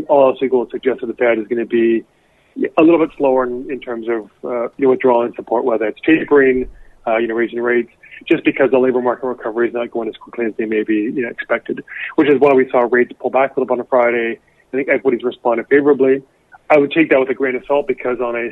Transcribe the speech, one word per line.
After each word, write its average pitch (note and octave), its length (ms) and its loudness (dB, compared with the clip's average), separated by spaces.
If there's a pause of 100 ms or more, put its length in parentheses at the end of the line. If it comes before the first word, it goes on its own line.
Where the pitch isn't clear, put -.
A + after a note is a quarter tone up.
all C#3 240 4
else C3 100 -8
equal B2 300 0
suggested B2 340 -4
the A2+ 80 -8
Fed A#2 240 0
is G#2+ 80 -6
gonna A#2 220 -4
be A2+ 360 0 (720)
a E3+ 40 4
little E3 240 4
bit - 120 -10
slower C3 260 0
in, B2 260 -8
in B2 120 -10
terms A2+ 260 -10
of, A2 220 -6 (160)
uh, A#2+ 320 -6
you C#3 80 -2
know, C3 60 4
withdrawing A#2+ 440 2
support, A#2 300 -4
whether A2 220 2
it's G#2+ 180 -8
tapering, C3+ 640 2 (360)
uh, A2+ 120 0
you A2+ 100 -2
know, A2+ 80 -4
raising A#2 240 -4
rates, A#2+ 320 -2 (380)
just E3 160 0
because D3 260 2
the C3 80 4
labor B2+ 220 2
market B2 260 -4
recovery A#2 400 -4
is G#2 60 -6
not A#2 180 -6
going A2+ 160 -6
as G2+ 80 -10
quickly - 300 -8
as G#2+ 100 -4
they A#2 80 -4
may A2 180 -2
be, G#2+ 140 0
you A#2 280 -2
know, A#2 40 -4
expected, - 560 -6 (320)
which D3 140 4
is C3+ 100 4
why C#3 140 4
we B2+ 160 2
saw B2 200 2
rates B2 300 2
pull B2+ 100 -4
back C3 280 0
a - 20 -2
little B2+ 160 -2
bit B2 60 -6
on - 60 -8
Friday. A#2+ 520 0 (320)
I C3 60 -6
think C#3 100 -4
equities C3 340 0
responded A#2 460 -4
favorably. C3+ 560 2 (460)
I D3+ 80 6
would C#3+ 160 2
take D#3+ 160 2
that C#3 100 4
with C3 80 0
a C3+ 60 -4
grain B2+ 240 -4
of B2 80 -10
salt C#3+ 240 -2
because B2 320 -4
on A#2+ 160 -4
a A#2 140 -6